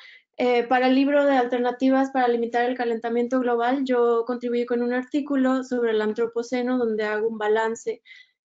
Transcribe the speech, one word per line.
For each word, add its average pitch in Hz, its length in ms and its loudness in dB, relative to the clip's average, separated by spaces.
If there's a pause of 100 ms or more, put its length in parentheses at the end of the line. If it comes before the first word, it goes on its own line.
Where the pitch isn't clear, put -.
(380)
eh, 247 260 2
para 254 240 2
el 262 80 4
libro 285 300 4
de 277 120 4
alternativas 247 720 0
para 254 180 0
limitar 240 400 0
el 254 80 -2
calentamiento 240 640 -2
global, 240 420 0
yo 240 420 2
contribuí 240 400 -2
con 240 160 -2
un 240 120 0
artículo 262 720 0
sobre 247 280 -2
el 214 100 0
antropoceno 233 800 -2
donde 220 240 -2
hago 214 240 -2
un 226 100 -6
balance, 220 640 -2 (440)